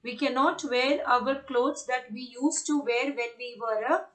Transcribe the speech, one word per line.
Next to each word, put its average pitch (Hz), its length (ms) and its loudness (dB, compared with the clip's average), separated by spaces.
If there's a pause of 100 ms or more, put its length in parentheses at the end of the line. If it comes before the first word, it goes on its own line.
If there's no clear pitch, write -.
we 233 140 -8
cannot 277 480 2
wear 254 440 2
our 247 340 2
clothes 262 440 0
that 247 260 -4
we 240 280 -12
used 311 260 0
to 294 140 2
wear 240 260 0
when 240 320 -2
we 240 220 -12
were 220 220 -2
a 277 320 0